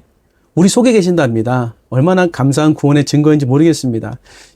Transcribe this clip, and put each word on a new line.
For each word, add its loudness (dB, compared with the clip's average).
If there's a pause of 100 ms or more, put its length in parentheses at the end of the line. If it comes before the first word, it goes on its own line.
(560)
우리 4
속에 2
계신답니다. -2 (140)
얼마나 0
감사한 0
구원의 0
증거인지 0
모르겠습니다. -2 (360)